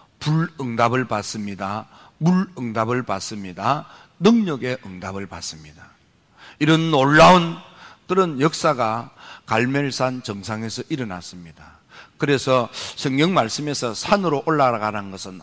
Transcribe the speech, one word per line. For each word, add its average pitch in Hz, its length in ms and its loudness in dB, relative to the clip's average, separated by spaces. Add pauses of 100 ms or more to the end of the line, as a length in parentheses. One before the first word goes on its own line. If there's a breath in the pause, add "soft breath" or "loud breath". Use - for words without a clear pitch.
(180 soft breath)
불응답을 127 880 0
받습니다. 101 800 -6 (320 soft breath)
물응답을 127 840 0
받습니다. 104 840 -4 (320 loud breath)
능력의 165 640 2
응답을 95 420 -10
받습니다. 78 640 -16 (680 loud breath)
이런 160 320 2
놀라운 165 640 8 (520 loud breath)
그런 180 320 0
역사가 123 720 0 (320 loud breath)
갈멜산 127 800 0
정상에서 110 640 -8
일어났습니다. 90 880 -10 (420 loud breath)
그래서 131 540 2
성경 151 640 -2
말씀에서 127 600 -2
산으로 165 520 0
올라가라는 107 640 0
것은 95 320 -14